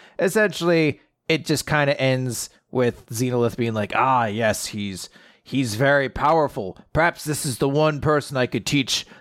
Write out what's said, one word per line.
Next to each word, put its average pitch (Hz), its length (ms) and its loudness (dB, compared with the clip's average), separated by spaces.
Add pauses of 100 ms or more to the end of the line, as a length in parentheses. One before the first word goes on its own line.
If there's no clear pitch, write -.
(200)
essentially 175 800 2 (300)
it 160 160 2
just 147 220 0
kinda 143 340 2
ends 127 480 -2 (220)
with 123 380 0
Xenolith 120 460 0
being 117 200 -2
like, 104 200 -4
Ah, 123 300 4
yes, 107 400 0
he's 101 420 -8 (360)
"He's 123 320 -2
very 139 340 2
powerful. 139 680 0 (160)
Perhaps 165 320 0
this 151 200 -4
is 127 120 -4
the 139 120 0
one 151 320 2
person 147 360 0
I 123 100 0
could 107 180 -6
teach - 400 -2 (160)